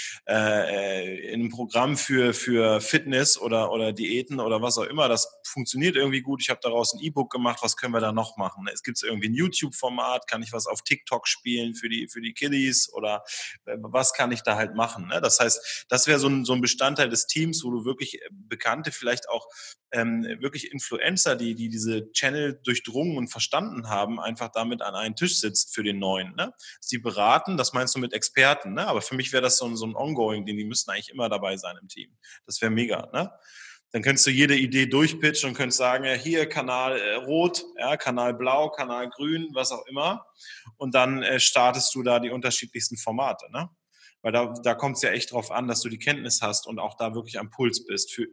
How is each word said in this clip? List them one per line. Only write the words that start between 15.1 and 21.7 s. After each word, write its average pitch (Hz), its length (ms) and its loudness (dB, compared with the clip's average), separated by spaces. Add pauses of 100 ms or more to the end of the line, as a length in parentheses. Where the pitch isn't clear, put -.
Das - 180 6
heißt, - 500 0
das 123 160 4
wär 151 140 6
so 135 80 4
ein, 135 180 2
so 123 80 2
ein 123 80 4
Bestandteil 135 480 2
des 117 160 0
Teams, 160 380 0
wo 123 80 -4
du 117 120 -2
wirklich 127 360 -4 (120)
Bekannte, 113 600 -4
vielleicht 123 360 -2
auch, 113 200 -4 (440)
ähm, 117 320 0 (180)
wirklich 139 320 -6
Influencer, 143 640 0
die, 117 180 -2
die 113 140 -4
diese 110 420 -4